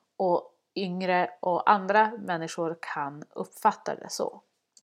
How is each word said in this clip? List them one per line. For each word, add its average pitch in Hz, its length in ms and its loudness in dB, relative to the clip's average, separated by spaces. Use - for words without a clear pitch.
Och 180 340 2
yngre 180 640 0
och 175 300 2
andra 208 480 4
människor 170 640 -4
kan 147 480 -8
uppfatta - 640 -2
det - 140 -12
så. - 320 -6